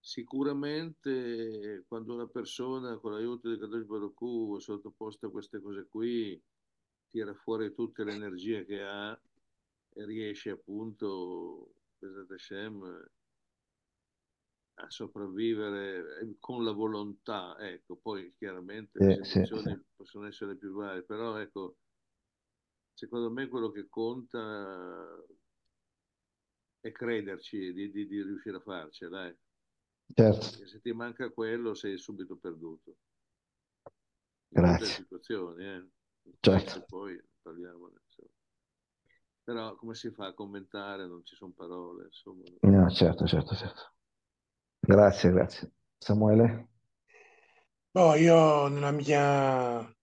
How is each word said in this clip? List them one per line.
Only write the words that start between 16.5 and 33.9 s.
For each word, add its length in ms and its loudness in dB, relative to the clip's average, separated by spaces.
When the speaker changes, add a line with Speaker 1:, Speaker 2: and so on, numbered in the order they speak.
Speaker 1:
la 60 -2
volontà. 880 -8
Ecco, 360 -14
poi 420 -12
chiaramente 640 -14
le 240 4
Speaker 2:
Sì, 60 -12
sì, 160 2
Speaker 1:
situazioni 320 -6
Speaker 2:
sì. 80 -20
Speaker 1:
possono 320 -18
essere 300 -12
più 160 -14
varie, 300 -10
però 340 -8
ecco, 380 -12
secondo 360 -6
me 180 -6
quello 220 -4
che 180 -12
conta 1160 -10
è 120 -14
crederci 840 -6
di, 180 -10
di, 160 -8
di 160 -8
riuscire 340 -10
a 40 -14
farcela, 680 -14
ecco. 120 -18
Speaker 2:
Certo. 360 6
Speaker 1:
Perché 180 -18
se 140 -20
ti 100 -8
manca 380 -8
quello 440 -4
sei 240 -8
subito 380 -14
perduto. 600 -16